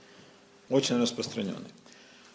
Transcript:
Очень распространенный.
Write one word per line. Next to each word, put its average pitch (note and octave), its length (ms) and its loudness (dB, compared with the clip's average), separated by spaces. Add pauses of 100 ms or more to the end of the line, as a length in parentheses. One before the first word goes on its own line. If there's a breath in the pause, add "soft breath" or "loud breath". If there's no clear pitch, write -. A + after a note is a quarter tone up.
(720 soft breath)
Очень C3 320 4
распространенный. A2 720 -2 (640 soft breath)